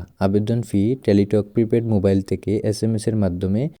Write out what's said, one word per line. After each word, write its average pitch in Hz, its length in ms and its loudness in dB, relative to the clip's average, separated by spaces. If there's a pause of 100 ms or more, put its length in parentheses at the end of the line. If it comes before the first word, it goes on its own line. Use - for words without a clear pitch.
(200)
আবেদন 104 420 0
ফি 104 200 -2 (220)
টেলিটক 101 400 2 (100)
প্রিপেড 117 320 0
মোবাইল 98 360 2
থেকে 95 300 -4 (120)
এসএমএস 110 440 -2
এর 110 80 -2
মাধ্যমে 98 460 0 (180)